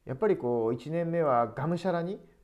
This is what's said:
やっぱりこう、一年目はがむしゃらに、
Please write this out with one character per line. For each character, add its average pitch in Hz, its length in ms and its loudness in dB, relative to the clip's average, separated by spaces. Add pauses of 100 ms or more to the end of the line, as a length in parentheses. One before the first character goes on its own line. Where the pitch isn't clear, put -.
や 131 80 -6
っ 131 40 -6
ぱ 214 100 0
り 196 100 4
こ 120 300 0
う、 113 60 2
一 127 180 -6
年 165 200 -2
目 170 100 2
は 123 260 4
が 131 200 -6
む 170 100 0
し - 80 -6
ゃ 185 60 2
ら 170 100 0
に、 185 180 -6 (240)